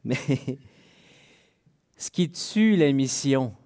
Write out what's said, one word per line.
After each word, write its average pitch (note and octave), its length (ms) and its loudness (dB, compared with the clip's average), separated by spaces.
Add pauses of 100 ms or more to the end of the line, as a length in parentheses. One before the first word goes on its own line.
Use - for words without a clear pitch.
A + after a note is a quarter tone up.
Mais A#2 120 -4
<laughs> C3 440 -6 (1400)
ce - 140 -10
qui F3 180 -2
tue G#3+ 460 2
la D3+ 160 4
mission C3+ 640 0 (100)